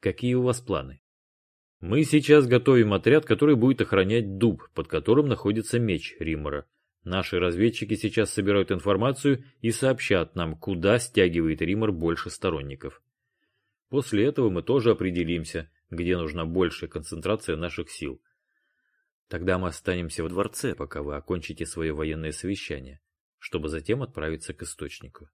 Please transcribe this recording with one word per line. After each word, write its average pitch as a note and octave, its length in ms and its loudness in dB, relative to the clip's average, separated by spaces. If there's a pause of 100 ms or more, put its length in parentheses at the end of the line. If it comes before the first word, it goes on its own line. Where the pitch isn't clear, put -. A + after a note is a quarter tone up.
Какие B2 340 -2
у B2+ 80 2
вас B2 180 0
планы? C#2 400 -6 (800)
Мы A#2 240 0
сейчас D3 420 6
готовим A#2+ 460 6
отряд, C3 320 4
который D3 320 4
будет B2 240 4
охранять G2 580 2
дуб, G#2 360 2
под - 120 -6
которым B2+ 420 2
находится A2 500 0
меч G2+ 420 -2
Римора. D2 460 -4 (380)
Наши A2 340 -2
разведчики G2+ 560 0
сейчас G#2 360 -2
собирают G2+ 400 2
информацию A2+ 760 0 (160)
и A#2 100 0
сообщат A2 640 0
нам, E2 220 -4
куда G2 420 2
стягивает E2+ 600 2
Римор G2+ 320 0
больше E2+ 380 -2
сторонников. - 720 -6 (880)
После A2+ 340 0
этого C#3 240 2
мы F#2 140 -2
тоже A#2 280 2
определимся, E2+ 800 -2 (200)
где F2 260 0
нужна D#2+ 300 -4
большая E2+ 420 -2
концентрация E2 680 -4
наших E2+ 340 -8
сил. C2+ 320 -10 (1040)
Тогда F2+ 300 -2
мы F#2 100 -2
останемся F2 540 -6
во D#2+ 80 -4
дворце, G#2 440 -4
пока D2 280 -10
вы D2 140 -6
окончите D#2+ 500 -6
свое D#2+ 280 -6
военное D#2 380 -6
совещание, D2+ 680 -8 (380)
чтобы D#2 300 -8
затем E2 340 -4
отправиться D#2 520 -8
к - 80 -16
источнику. - 720 -14